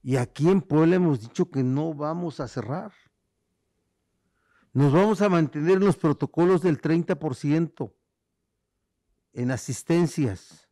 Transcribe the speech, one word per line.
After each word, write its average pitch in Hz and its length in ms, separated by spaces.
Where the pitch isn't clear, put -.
Y 131 140
aquí 139 320
en 190 120
Puebla 165 360
hemos 156 240
dicho 170 300
que 135 120
no 147 320
vamos 156 460
a 123 80
cerrar. 151 440
Nos 135 180
vamos 196 300
a 208 60
mantener 165 480
en 190 80
los 190 120
protocolos 160 680
del 170 180
treinta 165 340
por 143 220
ciento 147 580
en 127 200
asistencias 139 1200